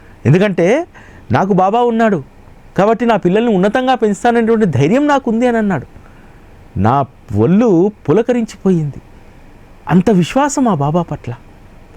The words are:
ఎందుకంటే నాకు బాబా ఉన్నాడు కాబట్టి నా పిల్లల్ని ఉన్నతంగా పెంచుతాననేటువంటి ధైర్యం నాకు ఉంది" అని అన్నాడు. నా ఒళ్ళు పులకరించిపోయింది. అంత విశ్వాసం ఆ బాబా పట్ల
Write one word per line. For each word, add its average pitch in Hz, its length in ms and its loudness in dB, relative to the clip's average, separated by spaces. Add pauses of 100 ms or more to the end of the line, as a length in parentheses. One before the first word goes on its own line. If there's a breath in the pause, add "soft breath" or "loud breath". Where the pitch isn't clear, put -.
(260 soft breath)
ఎందుకంటే 190 640 2 (440 loud breath)
నాకు 185 220 0
బాబా 196 280 2
ఉన్నాడు 226 420 0 (540)
కాబట్టి 220 280 0
నా 233 100 2
పిల్లల్ని 208 400 0
ఉన్నతంగా 247 400 0
పెంచుతాననేటువంటి 226 680 0
ధైర్యం 175 420 0
నాకు 269 240 0
ఉంది" 233 160 0
అని 233 100 0
అన్నాడు. 202 300 -4 (920 soft breath)
నా 123 260 0 (320)
ఒళ్ళు 185 540 2 (180)
పులకరించిపోయింది. 190 920 -2 (880)
అంత 180 200 2
విశ్వాసం 254 580 0
ఆ 202 80 0
బాబా 151 260 -2
పట్ల 139 320 -10 (640)